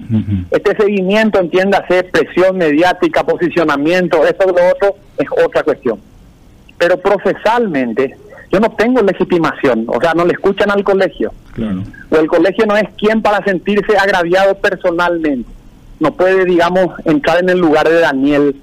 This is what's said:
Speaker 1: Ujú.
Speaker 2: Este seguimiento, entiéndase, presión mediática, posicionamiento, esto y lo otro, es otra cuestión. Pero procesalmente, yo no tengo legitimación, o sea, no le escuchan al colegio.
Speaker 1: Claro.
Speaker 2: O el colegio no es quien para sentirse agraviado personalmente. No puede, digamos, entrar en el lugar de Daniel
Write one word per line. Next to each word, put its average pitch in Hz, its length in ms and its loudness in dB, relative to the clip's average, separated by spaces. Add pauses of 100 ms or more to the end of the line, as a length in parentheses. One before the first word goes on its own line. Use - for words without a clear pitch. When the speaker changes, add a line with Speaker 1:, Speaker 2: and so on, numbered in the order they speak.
Speaker 1:
Ujú. 101 420 -2
Speaker 2:
Este 190 260 0
seguimiento, 208 640 0
entiéndase, 185 640 0
presión 180 520 0
mediática, 170 680 0
posicionamiento, 160 1040 0
esto 175 180 0
y 185 140 0
lo 180 120 4
otro, 190 260 0 (220)
es 143 100 -4 (160)
otra - 180 -2
cuestión. 123 380 -2 (760)
Pero 175 200 2
procesalmente, 180 1160 -2 (340)
yo 185 100 2
no 220 100 2
tengo 233 320 0
legitimación, 160 840 0
o 120 120 -2
sea, 165 140 0
no 170 100 2
le 175 80 2
escuchan 196 380 0
al 202 140 0
colegio. 190 480 -2 (200)
Speaker 1:
Claro. 104 300 -6 (260)
Speaker 2:
O 151 80 0
el 156 120 2
colegio 180 360 2
no 208 140 0
es 208 180 -2
quien 220 240 0
para 208 240 0
sentirse 196 540 0
agraviado 190 560 2
personalmente. 175 960 -2 (480)
No 147 140 0
puede, 185 340 0
digamos, 180 480 0 (100)
entrar 160 360 2
en 185 100 0
el 180 80 2
lugar 151 280 2
de 165 140 4
Daniel 143 640 2